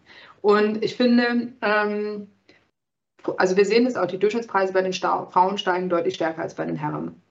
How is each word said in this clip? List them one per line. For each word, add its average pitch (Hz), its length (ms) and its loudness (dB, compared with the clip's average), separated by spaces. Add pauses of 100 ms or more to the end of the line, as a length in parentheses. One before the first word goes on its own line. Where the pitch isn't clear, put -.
(420)
Und 208 420 2
ich - 100 -4
finde, 240 540 2 (120)
ähm, 208 680 -2 (1080)
also 185 200 0
wir 202 80 6
sehen 226 200 4
das 247 120 -2
auch, 180 100 0
die 180 120 -6
Durchschnittspreise 202 540 -2
bei 185 100 2
den 185 100 -2
Sta-, 180 340 -4
Frauen 190 320 2
steigen 185 300 -2
deutlich 175 260 -2
stärker 165 280 -4
als - 120 -8
bei 160 100 -6
den 165 120 -6
Herren. 151 440 -8 (100)